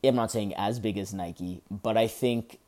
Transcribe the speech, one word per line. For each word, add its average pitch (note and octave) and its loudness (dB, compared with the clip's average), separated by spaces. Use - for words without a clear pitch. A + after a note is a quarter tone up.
I'm C3 4
not A2+ 2
saying G#2 -2
as A2 -2
big G#2+ -2
as G2 -6
Nike, F2 -8
but G#2+ 0
I A2+ 6
think A#2 -2